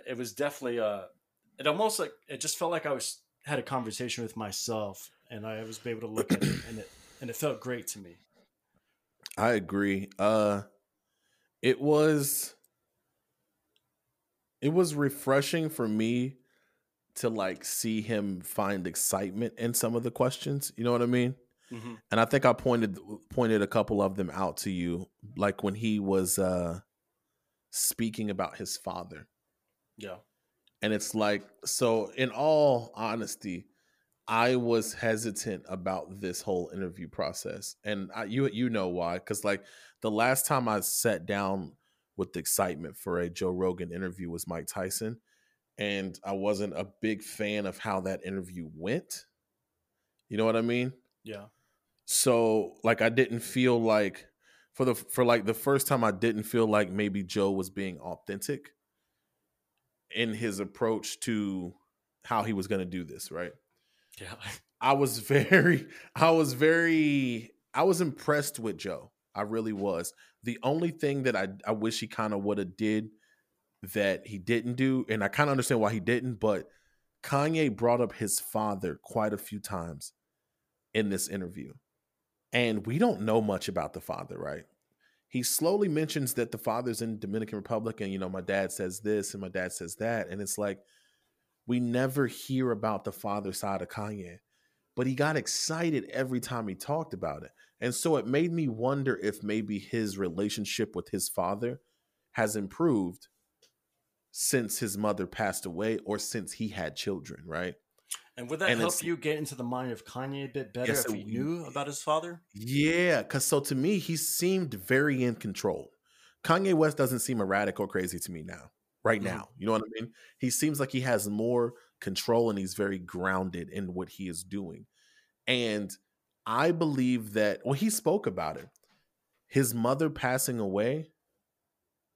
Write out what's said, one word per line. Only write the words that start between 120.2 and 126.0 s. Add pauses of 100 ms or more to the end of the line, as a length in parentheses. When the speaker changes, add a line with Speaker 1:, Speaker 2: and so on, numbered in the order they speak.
Speaker 2:
He
seems
like
he
has
more (240)
control
and
he's
very
grounded
in
what
he
is
doing. (600)
And (540)